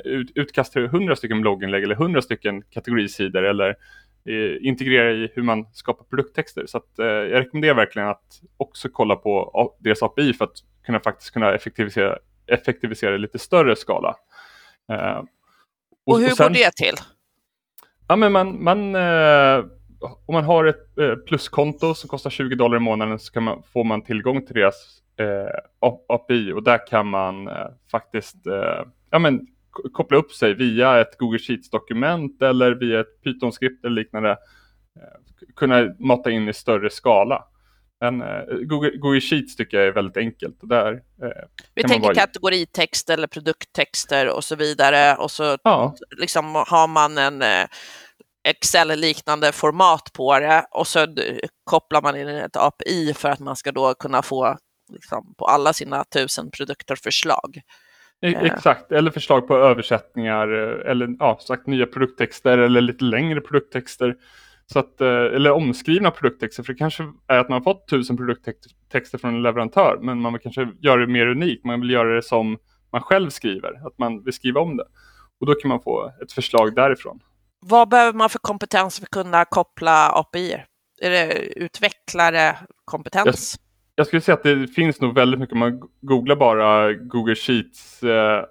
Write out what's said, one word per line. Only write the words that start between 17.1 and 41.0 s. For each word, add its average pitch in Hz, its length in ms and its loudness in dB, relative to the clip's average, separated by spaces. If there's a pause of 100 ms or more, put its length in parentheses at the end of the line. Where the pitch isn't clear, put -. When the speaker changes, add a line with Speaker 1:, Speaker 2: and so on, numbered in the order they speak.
Speaker 1:
Ja, 175 80 4
men 214 160 2
man, 185 320 0
man, 196 300 0
eh, 151 720 4 (600)
om 147 60 -6
man 160 120 0
har 160 200 4
ett, - 340 -2
eh, 135 160 0 (140)
pluskonto 151 640 -2
som - 140 -14
kostar 139 220 -10
tjugo 131 260 -6
dollar 120 200 2
i 117 40 2
månaden 110 380 -2
så - 140 -18
kan 113 100 -4
man, 113 200 -4 (100)
får 120 120 -2
man 107 180 -2
tillgång 127 440 -4
till - 80 -18
deras, 98 200 4 (460)
eh, 101 400 -4 (280)
A-, 123 100 -2 (100)
A 117 100 0
P - 160 -2
I 101 180 -2
och 104 100 -6
där 117 240 2
kan 107 200 0
man, 95 420 -4
eh, - 180 -10 (240)
faktiskt, - 560 -10
eh, - 380 -4 (260)
ja, 156 80 2
men 147 220 2 (300)
k-, - 120 -14 (100)
koppla - 240 0
upp - 160 2
sig 107 220 0
via 123 460 4
ett - 180 -2
Google 113 200 -2
Sheets-dokument 135 1040 -4
eller 127 320 4
via 120 260 -2
ett - 240 -10
Python-skript 127 600 -6
eller 120 180 -2
liknande, 110 280 -2
eh, 98 60 0 (1040)
k-, - 60 -20 (100)
kunna 123 300 4 (120)
mata 127 320 0
in 110 180 -2
i 110 40 -6
större 107 380 -2
skala. 113 540 2 (560)
Men, 123 220 -4
eh, 101 220 -10 (180)
Google, 151 340 -2
Google 139 240 0
Sheets - 360 -4
tycker 110 220 -4
jag 98 80 4
är 95 60 2
väldigt 98 240 -4
enkelt 110 460 -8
och 113 60 -20
där, 110 240 2
eh, 127 60 -10 (760)